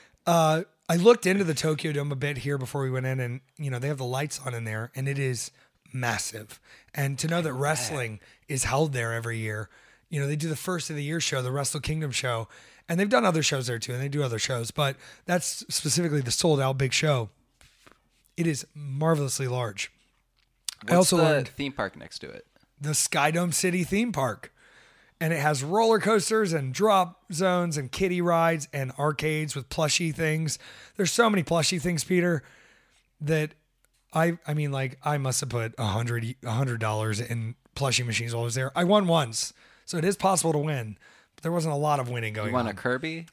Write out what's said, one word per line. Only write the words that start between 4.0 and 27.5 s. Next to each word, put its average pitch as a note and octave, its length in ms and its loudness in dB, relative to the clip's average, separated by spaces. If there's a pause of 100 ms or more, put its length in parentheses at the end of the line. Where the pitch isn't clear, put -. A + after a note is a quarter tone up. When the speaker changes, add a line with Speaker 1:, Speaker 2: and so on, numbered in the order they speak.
Speaker 1:
lights C3+ 400 -4
on B2+ 80 -6
in A#2 100 -6
there, A2 320 -6
and C3+ 140 -4
it C#3 100 -4
is B2+ 320 -4 (420)
massive. A2 640 -6 (360)
And C#3 240 -2
to D#3+ 80 -2
know E3+ 140 0
that D#3 80 -2
Speaker 2:
I - 20 -2
bet. C3 100 -4
Speaker 1:
wrestling C#3 580 -2 (280)
is C3+ 160 -2
held C#3 300 2
there A#2 200 -2
every A#2 260 -4
year, G#2+ 300 -6 (400)
you D3+ 120 -4
know, C#3 40 0
they D3 120 -2
do D#3 120 -4
the D3+ 60 -2
first F3 340 -4
of D#3 60 -6
the C#3+ 80 -6
year D#3 160 -2
show, C#3 240 0
the B2+ 80 -2
Wrestle C#3 300 -2
Kingdom D#3 300 -2
show, A#2 360 -2 (400)
and E3+ 120 0
they've G#3 100 2
done A#3+ 160 4
other D#3+ 180 4
shows C3 240 0
there A#2+ 100 -2
too, A2+ 160 -8
and B2+ 80 -4
they C#3+ 80 -4
do C#3+ 140 0
other A#2 160 -2
shows, A#2 320 -4
but C#3 240 0 (300)
that's - 440 -2
specifically D3+ 520 0
the A#2+ 100 -2
sold D#3 300 4
out C3+ 160 0
big C3 160 2
show. C3 360 2 (1080)
It E3+ 120 0
is D3 260 -2
marvelously C#3+ 760 0
large. B2 440 -4 (960)
I F3 80 4
Speaker 2:
What's F3+ 180 6
Speaker 1:
also F3 40 6
Speaker 2:
the D#3+ 60 6
Speaker 1:
learned D3+ 260 4
Speaker 2:
theme C#3 240 -6
park G2+ 240 -4
next D#2 220 -16
to C2+ 100 -12
it? - 160 -18 (360)
Speaker 1:
the D3 100 -4
Skydome D#3+ 640 2
City F3+ 300 0
theme G#3+ 280 0
park. C3 400 -4 (720)
And D#3+ 120 0
it D3+ 80 0
has C#3+ 240 2
roller A3 340 4
coasters G#3+ 540 2
and C3+ 200 -2
drop F#3+ 500 2 (100)
zones F3 420 2